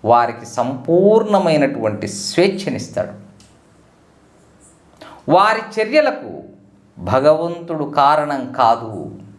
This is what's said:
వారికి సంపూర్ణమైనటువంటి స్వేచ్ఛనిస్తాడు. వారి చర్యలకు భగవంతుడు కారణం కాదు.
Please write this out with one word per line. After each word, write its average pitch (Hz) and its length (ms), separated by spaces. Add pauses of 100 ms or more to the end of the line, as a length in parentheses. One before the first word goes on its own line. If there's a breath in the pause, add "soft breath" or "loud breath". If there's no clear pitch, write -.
వారికి 120 420
సంపూర్ణమైనటువంటి 151 1600
స్వేచ్ఛనిస్తాడు. - 1040 (2250 loud breath)
వారి 214 500
చర్యలకు 226 640 (560)
భగవంతుడు 156 880
కారణం 143 680
కాదు. 113 680 (180)